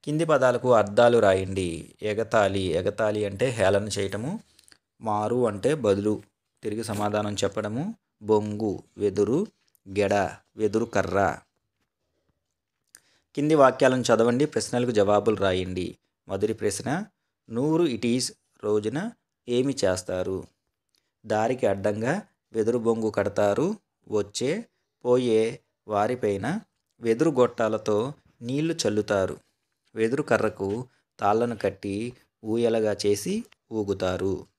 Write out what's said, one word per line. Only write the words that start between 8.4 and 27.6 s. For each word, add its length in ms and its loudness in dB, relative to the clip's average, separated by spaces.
వెదురు. 500 0
గెడ, 140 2
వెదురు 300 0
కర్ర. 540 0
కింది 200 2
వాక్యాలను 460 6
చదవండి, 440 4
ప్రశ్నలకు 460 -2
జవాబులు 440 4
రాయండి. 640 -2
మొదటి 260 -2
ప్రశ్న, 520 -4
నూరు 340 0
ఇటీస్ 500 -2
రోజున 480 -2
ఏమి 260 0
చేస్తారు? 600 -4
దారికి 420 0
అడ్డంగా 540 -2
వెదురు 240 0
బొంగు 320 0
కడతారు. 680 0
వచ్చే, 560 -4
పోయే 540 2
వారిపైన 720 -2
వెదురు 300 2
గొట్టాలతో 840 0